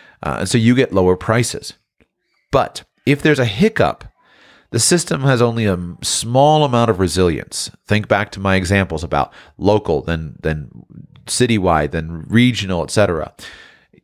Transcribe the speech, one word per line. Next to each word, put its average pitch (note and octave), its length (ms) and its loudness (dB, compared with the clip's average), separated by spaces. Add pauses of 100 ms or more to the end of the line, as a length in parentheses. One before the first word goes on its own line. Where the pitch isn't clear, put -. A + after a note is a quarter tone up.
(220)
Uh, C2 180 -6
and F#2 100 -4
so - 80 2
you A#2 180 4
get C3 160 2
lower F#2 240 4
prices. - 600 -4 (760)
But - 320 0 (220)
if C#3+ 160 2
there's D3+ 180 2
a B2 60 0
hiccup, A2 580 0 (680)
the A#2 80 -2
system D3+ 420 0
has C3 200 2
only A#2 240 0
a G2 80 2
m-, F2 280 -8
small C#3+ 640 2
amount A#2+ 240 2
of F#2 100 0
resilience. F2 720 -2 (140)
Think G#2+ 240 0
back G2+ 220 0
to F#2+ 100 -12
my G2 140 0
examples F2+ 500 0
about D2 260 -2 (260)
local, F2 440 0
then, D#2+ 400 -6
then D#2 280 -4 (580)
citywide, F2+ 640 0
then D#2+ 360 -8
regional, G2 560 2
et - 60 -12
cetera. F2+ 440 -2 (720)